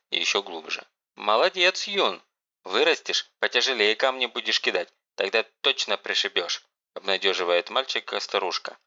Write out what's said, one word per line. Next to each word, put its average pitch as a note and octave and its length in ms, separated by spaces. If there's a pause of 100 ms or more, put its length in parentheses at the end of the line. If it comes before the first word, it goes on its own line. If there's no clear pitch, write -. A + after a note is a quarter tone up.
и F2+ 100
ещё G2 240
глубже. - 420 (300)
«Молодец, F3 720
Юн! F3+ 340 (420)
Вырастешь, B2+ 640 (100)
потяжелее A2 560
камни C3 300
будешь A2+ 360
кидать, F#2 280 (260)
тогда G2 280 (180)
точно A#2 360
пришибёшь», - 680 (320)
обнадёживает F#2 720
мальчика A2 500
старушка. - 680